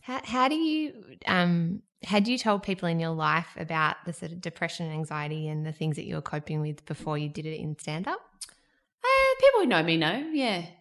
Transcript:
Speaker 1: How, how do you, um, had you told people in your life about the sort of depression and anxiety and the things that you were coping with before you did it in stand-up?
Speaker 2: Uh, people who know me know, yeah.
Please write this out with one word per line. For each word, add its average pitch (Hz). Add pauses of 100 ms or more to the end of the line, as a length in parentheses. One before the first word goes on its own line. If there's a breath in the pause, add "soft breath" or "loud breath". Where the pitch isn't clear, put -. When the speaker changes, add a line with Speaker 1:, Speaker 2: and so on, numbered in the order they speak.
Speaker 1:
How, 262
how 254
do 302
you, 311 (340)
um, 175 (220)
had 202
you 247
told 208
people 185
in 165
your 165
life 160
about 156
the 175
sort 165
of 175
depression 165
and 156
anxiety 156
and 151
the 156
things 156
that -
you 160
were 156
coping 151
with 151
before 151
you 151
did 151
it 156
in 156
stand-up? 190 (840 loud breath)
Speaker 2:
Uh, 539
people 523
who 359
know 185
me 165
know, 180
yeah. 226 (140)